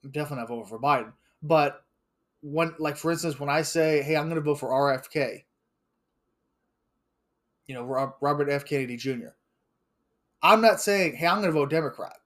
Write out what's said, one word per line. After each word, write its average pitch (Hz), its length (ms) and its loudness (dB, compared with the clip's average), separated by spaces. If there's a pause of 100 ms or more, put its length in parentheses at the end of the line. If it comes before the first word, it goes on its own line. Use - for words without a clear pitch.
I'm 139 80 -16
definitely 143 320 -6
not 110 60 -10
voting 117 180 -8
for 110 140 -12
Biden. 127 320 0 (320)
But 147 400 2 (580)
when, 156 380 -2
like, 147 160 -2
for 165 160 -2
instance, 160 260 -4
when 143 120 -4
I 156 120 2
say, 156 400 2
"Hey, 156 140 0
I'm 151 120 0
gonna 165 120 -2
vote 147 180 0
for 127 140 -4
R 139 200 4
F 131 180 -6
K," 120 360 -4 (2250)
you 131 100 -12
know, 120 80 -10
Rob-, 131 360 -4
Robert 143 300 0
F. 143 140 -2
Kennedy 131 320 -4
Junior, 120 400 -8 (1080)
I'm 214 140 8
not 220 200 6
saying, 190 360 0
"Hey, 160 100 -2
I'm 190 140 2
gonna 190 100 0
vote 147 200 2
Democrat." 151 560 -4